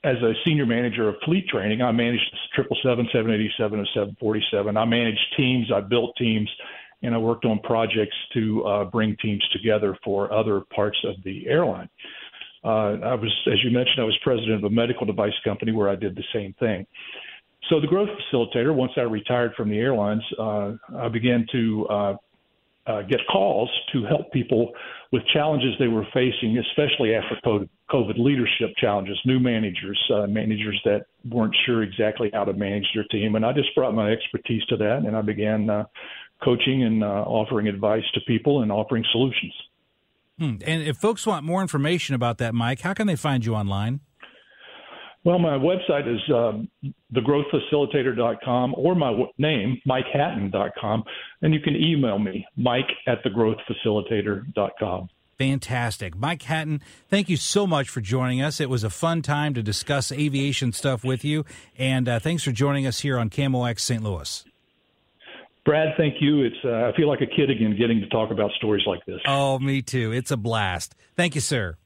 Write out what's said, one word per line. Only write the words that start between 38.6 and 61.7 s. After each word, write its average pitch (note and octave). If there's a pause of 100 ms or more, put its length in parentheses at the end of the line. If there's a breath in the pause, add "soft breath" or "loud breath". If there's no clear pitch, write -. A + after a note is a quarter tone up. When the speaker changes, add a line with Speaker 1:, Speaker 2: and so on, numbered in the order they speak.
Speaker 1:
and G#2+
offering G#2+
solutions. A#2+ (840)
Speaker 2:
Hmm. C#3+
And D#3+
if D3
folks G#3+
want E3+
more F3+
information D#3
about A#2+
that, A#2
Mike, A#2+
how F#3
can G#3
they E3
find C3
you A2
online? G#2 (1300 loud breath)
Speaker 1:
Well, F3
my D3+
website D#3+
is, A#2 (120)
um, A2+ (420)
the A#2+
growth C#3+
facilitator C#3
dot A#2
com B2+
or E3+
my D3
w-, A2 (120)
name, B2+
Mike B2+
Hatton D#3+
dot G2+ (100)
com, A2+ (400 loud breath)
and D#3
you D#3
can D3
email C3
me, G2+ (100)
Mike B2 (200)
at A#2+
the A2+
growth A2 (120)
facilitator G#2 (100)
dot G#2
com. F#2 (280)
Speaker 2:
Fantastic. B2+
Mike C#3
Hatton, D#3 (280 loud breath)
thank G3
you F3
so G3+
much D3+
for -
joining B2+
us. D3
It C3
was A#2
a G#2
fun E3
time D3
to A#2
discuss C3
aviation C#3
stuff B2+
with C3
you, D3+ (320 loud breath)